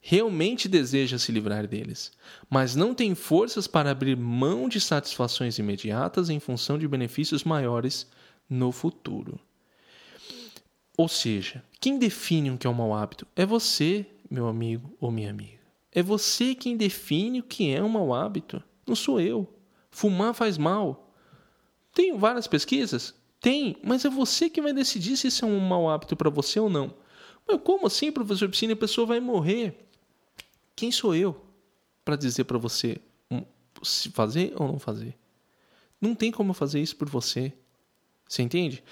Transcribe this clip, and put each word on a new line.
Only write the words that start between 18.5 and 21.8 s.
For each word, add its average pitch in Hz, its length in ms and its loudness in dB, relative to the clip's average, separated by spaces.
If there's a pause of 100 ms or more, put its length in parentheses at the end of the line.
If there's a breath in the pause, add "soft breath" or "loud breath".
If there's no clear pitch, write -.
Não 240 120 0
sou 254 240 2
eu. 202 280 0 (420 soft breath)
Fumar 208 440 2
faz 208 240 0
mal. 165 560 0 (800 soft breath)